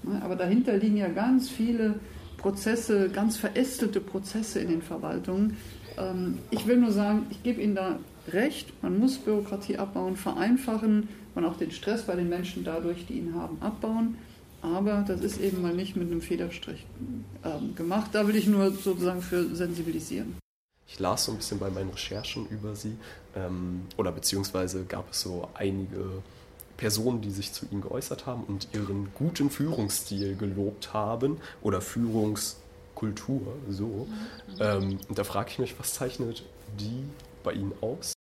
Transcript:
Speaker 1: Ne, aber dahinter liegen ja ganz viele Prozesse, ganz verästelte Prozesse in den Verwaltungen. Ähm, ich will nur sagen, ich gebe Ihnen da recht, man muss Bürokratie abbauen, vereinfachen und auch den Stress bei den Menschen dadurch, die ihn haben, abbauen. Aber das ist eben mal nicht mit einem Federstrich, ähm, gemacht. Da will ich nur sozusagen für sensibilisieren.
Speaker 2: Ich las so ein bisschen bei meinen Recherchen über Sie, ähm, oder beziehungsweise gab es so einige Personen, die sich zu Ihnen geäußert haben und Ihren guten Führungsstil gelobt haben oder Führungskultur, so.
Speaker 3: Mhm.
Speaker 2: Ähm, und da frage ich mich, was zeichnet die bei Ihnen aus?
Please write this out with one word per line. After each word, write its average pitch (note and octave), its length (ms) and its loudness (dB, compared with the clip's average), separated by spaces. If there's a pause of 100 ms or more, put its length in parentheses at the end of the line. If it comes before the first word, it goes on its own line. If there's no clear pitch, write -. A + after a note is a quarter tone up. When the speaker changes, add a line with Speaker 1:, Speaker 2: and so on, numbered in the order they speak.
Speaker 1:
Ne, G3+ 180 -2
aber F#3 140 -2
dahinter G#3 400 6
liegen G#3 220 6
ja G3 100 4
ganz B3 420 4
viele A3 460 2 (420)
Prozesse, G3+ 720 2
ganz G#3+ 280 2
verästelte A3 640 2
Prozesse G#3+ 580 -2
in - 100 0
den E3 120 2
Verwaltungen. F3 760 0 (420)
Ähm, F#3 420 -2 (120)
ich G#3+ 160 0
will B3 100 8
nur A#3 140 8
sagen, G#3 380 4
ich - 120 -8
gebe A#3+ 200 0
Ihnen G#3 140 4
da F#3+ 240 0 (320)
recht, A3 400 0 (100)
man F3+ 180 2
muss C4 180 6
Bürokratie G3+ 600 0
abbauen, F#3+ 400 -2
vereinfachen G#3+ 920 4 (280)
und E3+ 100 2
auch F3 120 0
den - 140 0
Stress A3+ 320 -2
bei F3 120 0
den F3 140 2
Menschen F3+ 340 -2
dadurch, E3+ 440 -2
die - 60 -8
ihn E3+ 200 -2
haben, E3 280 -4
abbauen. A3+ 560 0 (440)
Aber G3+ 460 2
das F3+ 140 0
ist G3 200 -2
eben F#3 200 2
mal F3 120 2
nicht F#3+ 220 -2
mit F3 160 0
einem E3+ 100 0
Federstrich, - 640 -4 (580)
ähm, D3+ 320 -4
gemacht. F3+ 380 0
Da G#3 140 6
will G#3+ 80 6
ich G3+ 120 6
nur G3 240 8
sozusagen F3+ 500 2
für F3+ 340 2
sensibilisieren. E3+ 800 -2 (520)
Speaker 2:
Ich - 120 -16
las F#2+ 260 2
so G#2 60 -2
ein G#2+ 60 -4
bisschen G2+ 220 -4
bei G2 100 -2
meinen F#2+ 200 -2
Recherchen G#2 600 -6
über G#2+ 260 -4
Sie, G#2+ 200 -6 (400)
ähm, F2+ 460 -2 (160)
oder F#2 140 2
beziehungsweise F#2 720 0
gab F#2 280 -8
es - 100 -2
so F2+ 320 -4
einige F#2+ 680 -2 (560)
Personen, A2 440 2
die G2+ 100 -4
sich G2 200 -4
zu - 200 -8
Ihnen G2+ 100 -2
geäußert - 440 -6
haben A#2+ 180 -4
und G2 300 -6
Ihren G2+ 420 -2
guten C#3+ 340 2
Führungsstil G2+ 880 0
gelobt G2+ 580 -2
haben A#2 440 0 (240)
oder G2+ 200 2
Führungskultur, A2 1600 -2 (280)
so. G2 160 -2
Speaker 3:
Mhm. A2+ 760 -8
Speaker 2:
Ähm, G2 380 2 (120)
und - 80 -2
da G#2 60 0
frage - 280 -2
ich - 80 -8
mich, B2 200 -2
was - 140 -4
zeichnet B2+ 500 -4 (360)
die A#2 240 -4 (400)
bei E2+ 100 0
Ihnen G2 180 -2 (100)
aus? D3 400 -4